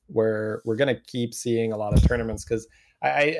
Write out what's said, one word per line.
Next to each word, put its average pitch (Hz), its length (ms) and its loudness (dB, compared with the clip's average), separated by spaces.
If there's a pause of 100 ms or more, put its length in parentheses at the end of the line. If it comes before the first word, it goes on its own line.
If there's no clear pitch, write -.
where 110 580 -2
we're 113 120 -2
gonna 135 220 0
keep 120 360 -6
seeing 113 380 -2
a 107 40 -6
lot 104 160 -2
of - 140 8
tournaments, 113 360 -4
'cause 113 240 -6 (360)
I, 143 60 0
I, 147 300 2